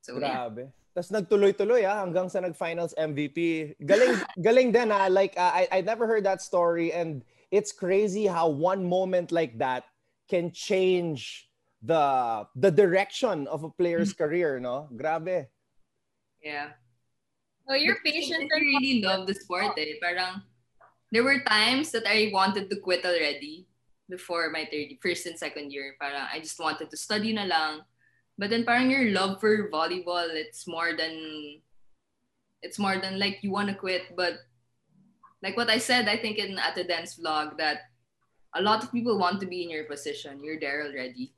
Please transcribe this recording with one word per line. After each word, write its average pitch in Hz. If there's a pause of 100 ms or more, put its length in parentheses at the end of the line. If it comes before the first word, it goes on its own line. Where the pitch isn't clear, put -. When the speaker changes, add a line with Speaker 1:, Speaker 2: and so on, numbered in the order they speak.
Speaker 1:
So, 123
yeah. 131
Speaker 2:
Grabe. 123 (260)
Tas 175
nagtuloy-tuloy, 202
ah, 202
hanggang 185
sa 185
nag-finals 170
M 156
V 143
P. - (480)
Galing, 226 (120)
Speaker 1:
<laughs> 185
Speaker 2:
galing 240
din, 233
ah. 196
Like, 190
ah, 175
I, 185
I -
never 220
heard 220
that 190
story, 170
and 165 (320)
it's 202
crazy 196
how 170
one 175
moment 180
like 151
that 127 (400)
can 175
change 175 (400)
the, 131 (160)
the 180
direction 190
of 151
a 160
player's 175
Speaker 1:
Mm. -
Speaker 2:
career, 160
no? 127
Grabe. 156 (960)
Speaker 1:
Yeah. 151 (960)
Speaker 3:
Oh, 269
your 349
Speaker 1:
But 311
I 302
Speaker 3:
patience 320
Speaker 1:
really 269
Speaker 3:
and 196
Speaker 1:
love 190
the 196
sport, 180
eh. 151
Parang, 185 (720)
there 226
were 269
times 240
that 220
I 214
wanted 196
to -
quit 180
already 156 (400)
before 170
my 156
third, 151
first 175
and 170
second 147
year. 139
Parang, 139
I 160
just -
wanted 156
to -
study 214
na 208
lang. 156 (520)
But 202
then 233
parang 247
your 262
love 190
for 214
volleyball, 170
it's 156
more 165
than, 156 (1000)
it's -
more 196
than, 190
like, 196
you 202
wanna 202
quit. 185
But 175 (1040)
like 190
what 233
I 220
said, 240
I 208
think 214
in 196
Ate 170
Den's 170
vlog, 156
that 151 (640)
a 170
lot 220
of 247
people 233
want 185
to 190
be 180
in 170
your 156
position. 143
You're 156
there 147
already. 127